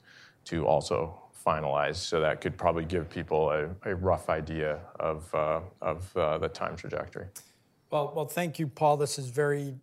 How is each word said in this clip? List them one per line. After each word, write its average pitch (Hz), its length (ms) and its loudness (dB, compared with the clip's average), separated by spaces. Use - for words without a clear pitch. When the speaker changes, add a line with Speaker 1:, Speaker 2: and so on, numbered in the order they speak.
Speaker 1:
to 82 240 -2
also 78 500 2
finalized. 73 520 2
So 85 240 0
that 78 200 2
could 87 160 -2
probably 85 280 2
give 80 240 -2
people 78 420 2
a, 76 180 0
a 101 120 -2
rough 87 340 0
idea 78 500 -2
of, 80 340 -4
uh, 78 280 2
of, 85 340 -4
uh, 78 220 2
the 80 120 0
time 82 260 -6
trajectory. - 500 -8
Speaker 2:
Well, 143 260 0
well, 156 100 0
thank 170 320 -2
you, 160 100 0
Paul. 147 280 6
This 143 240 0
is 131 80 -6
very 143 560 0